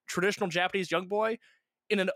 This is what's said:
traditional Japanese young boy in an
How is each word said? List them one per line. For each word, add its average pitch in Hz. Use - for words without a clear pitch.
traditional 196
Japanese 180
young 180
boy 220
in 202
an 185